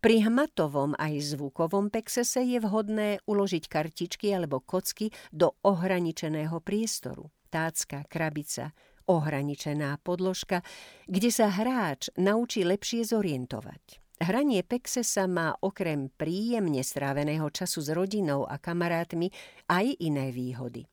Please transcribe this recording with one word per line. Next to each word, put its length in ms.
Pri 240
hmatovom 720
aj 320
zvukovom 560
Pexese 560
je 160
vhodné 640
uložiť 400
kartičky 640
alebo 320
kocky 480
do 320
ohraničeného 960
priestoru. 720
Tácka, 640
krabica, 640
ohraničená 960
podložka, 560
kde 240
sa 160
hráč 720
naučí 400
lepšie 480
zorientovať. 960
Hranie 400
Pexesa 640
má 400
okrem 480
príjemne 720
stráveného 640
času 320
s 80
rodinou 560
a 160
kamarátmi 720
aj 320
iné 320
výhody. 640